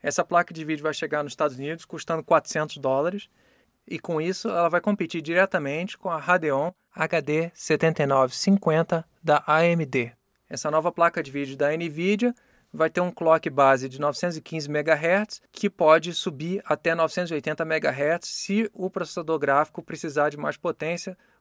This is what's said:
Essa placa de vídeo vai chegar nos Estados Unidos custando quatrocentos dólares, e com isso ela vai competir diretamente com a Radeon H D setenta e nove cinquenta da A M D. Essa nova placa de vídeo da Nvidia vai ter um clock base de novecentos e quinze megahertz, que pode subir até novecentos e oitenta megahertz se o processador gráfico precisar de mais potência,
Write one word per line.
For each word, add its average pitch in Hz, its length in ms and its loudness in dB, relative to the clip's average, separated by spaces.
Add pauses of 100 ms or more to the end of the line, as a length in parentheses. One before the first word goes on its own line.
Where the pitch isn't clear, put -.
Essa 151 240 -2
placa 175 280 0
de 160 120 -10
vídeo 151 180 -4
vai 156 100 0
chegar 151 300 -4
nos 143 100 -10
Estados 143 240 -2
Unidos 151 280 -8
custando 160 380 -6
quatrocentos 156 540 0
dólares, 143 520 -2 (580)
e 170 100 -8
com 160 220 -4
isso 185 300 -4
ela 175 180 2
vai 170 140 2
competir 180 400 -2
diretamente 170 760 -2
com 190 120 -6
a 165 80 -4
Radeon 156 540 0 (220)
H 160 280 0
D 156 320 0
setenta 160 500 0
e - 20 4
nove 135 300 2
cinquenta 165 680 2 (180)
da 147 240 4
A 156 180 4
M 170 200 2
D. 127 260 -2 (380)
Essa 151 200 -6
nova 156 220 0
placa 170 320 2
de 139 80 -10
vídeo 139 240 -6
da 143 160 2
Nvidia 175 640 -2 (380)
vai 160 160 0
ter 175 100 -4
um 180 100 0
clock 165 400 2
base 135 380 4
de 131 120 -12
novecentos 147 360 -2
e 156 60 -12
quinze 151 280 -8
megahertz, 160 720 0 (120)
que - 160 -2
pode 160 440 4
subir 165 520 -6
até 160 280 0
novecentos 170 380 -2
e - 20 -4
oitenta 156 300 -4
megahertz 156 640 0
se 208 460 -2
o 185 160 -6
processador 160 500 -4
gráfico 143 420 2
precisar 147 480 -2
de 147 80 -10
mais 147 200 -6
potência, 175 600 -6 (240)